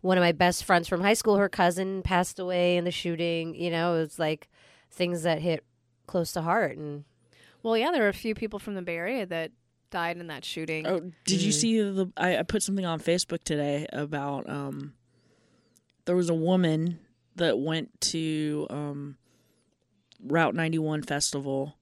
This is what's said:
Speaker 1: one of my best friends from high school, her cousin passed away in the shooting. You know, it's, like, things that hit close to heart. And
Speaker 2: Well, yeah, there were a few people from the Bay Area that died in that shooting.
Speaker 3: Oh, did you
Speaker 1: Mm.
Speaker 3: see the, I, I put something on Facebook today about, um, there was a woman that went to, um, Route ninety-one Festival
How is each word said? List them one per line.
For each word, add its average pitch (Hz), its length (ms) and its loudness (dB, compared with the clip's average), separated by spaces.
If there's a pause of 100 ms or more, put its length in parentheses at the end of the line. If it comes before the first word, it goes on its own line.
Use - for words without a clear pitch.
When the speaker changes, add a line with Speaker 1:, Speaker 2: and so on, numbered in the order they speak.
Speaker 1:
one 185 160 4
of 180 40 6
my 170 120 6
best 180 320 2
friends 175 240 4
from 175 100 0
high 202 140 4
school, 214 240 4
her 202 100 4
cousin 190 560 0
passed 180 340 0
away 180 380 2
in 175 80 2
the 175 80 0
shooting. 165 640 -2
You 175 160 -4
know, 170 240 0
it's, 160 240 -2
like, 160 300 -2 (420)
things 175 320 -2
that 160 160 2
hit 160 240 -2 (420)
close 170 280 -2
to 175 80 -2
heart. 170 360 2
And 147 280 -10 (580)
Speaker 2:
Well, 226 140 2
yeah, 262 140 2
there 311 100 2
were 208 80 6
a 196 40 -2
few 220 220 -4
people 214 240 -6
from 202 160 -8
the 185 60 -6
Bay 175 160 -4
Area 202 300 -4
that 165 240 -4 (380)
died 170 280 -2
in 175 100 -12
that 143 160 -10
shooting. 160 420 -6
Speaker 3:
Oh, 175 140 0 (240)
did 185 180 2
you 202 100 2
Speaker 1:
Mm. - 40 2
Speaker 3:
see 226 240 4
the, 190 380 0
I, - 220 2
I 160 40 0
put 196 180 -2
something 196 240 -2
on 165 140 -2
Facebook 170 460 0
today 147 480 -2
about, 143 560 -4
um, 143 440 -8 (1080)
there 180 120 0
was 180 140 2
a 165 60 4
woman 165 640 2 (380)
that 165 200 2
went 160 420 -4
to, 156 680 -2
um, 143 480 -8 (1040)
Route 143 300 2
ninety-one 156 480 -2
Festival 139 800 -4